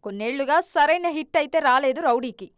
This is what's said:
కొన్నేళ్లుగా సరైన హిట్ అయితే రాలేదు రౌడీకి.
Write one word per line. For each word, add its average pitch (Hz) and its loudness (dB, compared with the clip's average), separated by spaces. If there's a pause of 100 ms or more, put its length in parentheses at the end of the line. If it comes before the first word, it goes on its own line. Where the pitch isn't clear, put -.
కొన్నేళ్లుగా 247 -2 (160)
సరైన 330 2
హిట్ 302 -6
అయితే 294 -2
రాలేదు 262 2
రౌడీకి. 240 -2 (120)